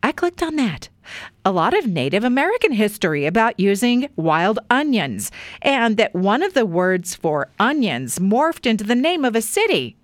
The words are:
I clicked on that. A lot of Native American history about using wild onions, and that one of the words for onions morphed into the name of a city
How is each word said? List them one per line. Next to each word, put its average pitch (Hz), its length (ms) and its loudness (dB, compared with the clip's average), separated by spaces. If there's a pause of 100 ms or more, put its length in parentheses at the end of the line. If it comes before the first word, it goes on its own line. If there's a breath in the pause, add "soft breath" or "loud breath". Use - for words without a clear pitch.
I 285 120 0
clicked 349 280 -4
on 320 140 -4
that. 226 340 -4 (560 loud breath)
A 190 60 4
lot 185 260 2
of 339 120 0
Native 165 340 0
American 311 480 2
history 202 560 0
about 226 320 0
using 240 560 2
wild 170 460 0 (100)
onions, 226 640 0 (300 loud breath)
and 233 340 2
that - 180 2
one 202 300 2
of 403 100 -4
the 247 100 2
words 180 520 0
for 151 420 -2
onions 196 640 0
morphed 254 460 0
into 220 180 0
the 220 100 0
name 302 300 0
of 240 100 0
a 226 80 0
city 226 600 0